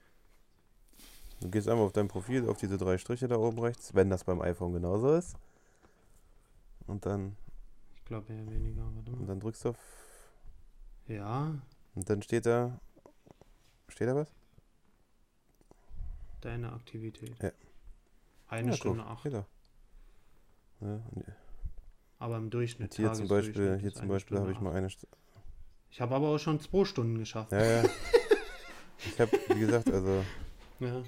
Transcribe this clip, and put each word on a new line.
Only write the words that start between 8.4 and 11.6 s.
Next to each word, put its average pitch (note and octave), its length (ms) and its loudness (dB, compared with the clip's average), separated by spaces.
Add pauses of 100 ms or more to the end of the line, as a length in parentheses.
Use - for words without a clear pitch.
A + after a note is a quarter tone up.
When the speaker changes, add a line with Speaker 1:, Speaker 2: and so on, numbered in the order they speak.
Speaker 2:
weniger, A2 340 -2 (120)
warte A2+ 160 -8
mal. B2 80 -8
Speaker 1:
und A2 80 -6
dann G2 120 -4
drückst A2 260 -6
du B2+ 40 4
auf A#2 80 -4 (1300)
Speaker 2:
Ja. A#2+ 480 -4 (400)